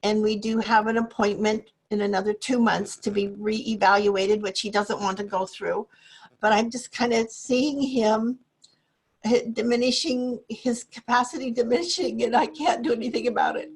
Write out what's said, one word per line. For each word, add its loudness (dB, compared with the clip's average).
And 2
we 2
do -2
have 2
an 0
appointment 0
in 0
another 0
two -2
months 2
to -4
be 0
reevaluated, 2
which -4
he -4
doesn't -2
want -2
to -6
go -4
through. -6
But 4
I'm 2
just -10
kind -2
of 0
seeing 0
him 2
hi-, 2
diminishing, 0
his -4
capacity -2
diminishing, 0
and 0
I 4
can't -2
do 0
anything -2
about 0
it. -8